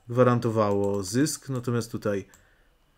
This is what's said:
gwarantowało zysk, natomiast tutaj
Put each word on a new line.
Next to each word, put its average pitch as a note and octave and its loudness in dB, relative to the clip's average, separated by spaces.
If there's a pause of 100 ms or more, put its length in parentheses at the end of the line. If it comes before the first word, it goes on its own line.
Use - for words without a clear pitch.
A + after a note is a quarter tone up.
gwarantowało A2 2
zysk, C3 -2
natomiast B2 -4
tutaj G2+ -6 (720)